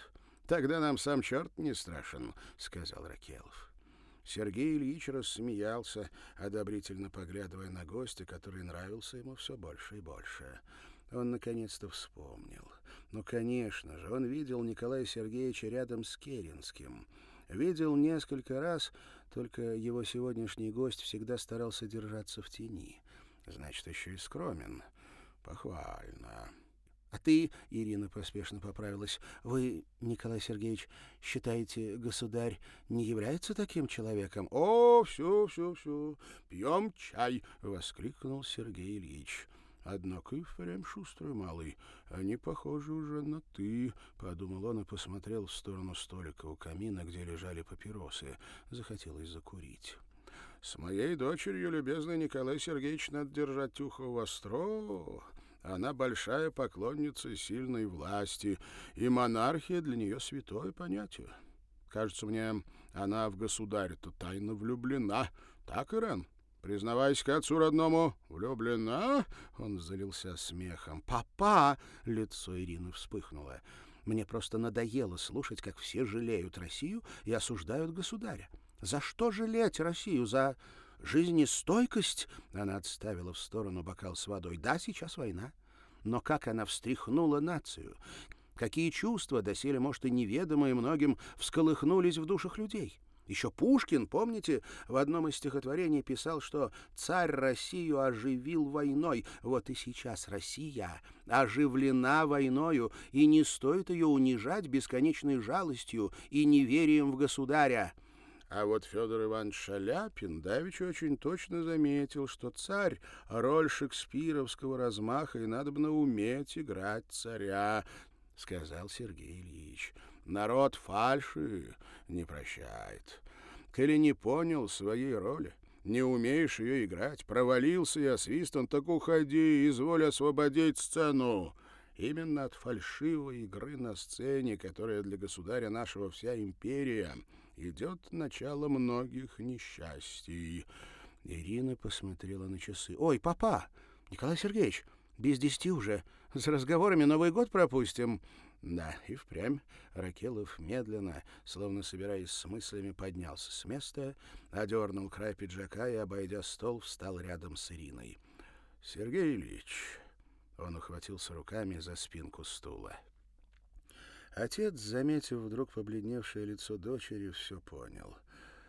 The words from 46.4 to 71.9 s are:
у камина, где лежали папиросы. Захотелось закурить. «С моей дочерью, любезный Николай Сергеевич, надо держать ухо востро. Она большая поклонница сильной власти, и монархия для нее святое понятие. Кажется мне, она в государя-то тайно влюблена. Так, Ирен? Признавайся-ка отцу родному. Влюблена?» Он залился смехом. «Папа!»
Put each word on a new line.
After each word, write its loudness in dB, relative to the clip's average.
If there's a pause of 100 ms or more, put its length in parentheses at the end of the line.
у -10
камина, -6
где -10
лежали -8
папиросы. -12 (360)
Захотелось -12
закурить. -14 (640)
«С -12
моей 0
дочерью, -2
любезный 0
Николай 0
Сергеевич, -2
надо -4
держать -2
ухо -6
востро. -4 (400)
Она -2
большая 0
поклонница -2
сильной -2
власти, -2 (380)
и 2
монархия 2
для -4
нее -2
святое -8
понятие. -8 (600)
Кажется -2
мне, -2 (300)
она 0
в -8
государя-то -4
тайно -6
влюблена. -2 (360)
Так, -4
Ирен? -2 (340)
Признавайся-ка 2
отцу 2
родному. 6 (140)
Влюблена?» 2 (340)
Он -4
залился -6
смехом. -8
«Папа!» 4 (280)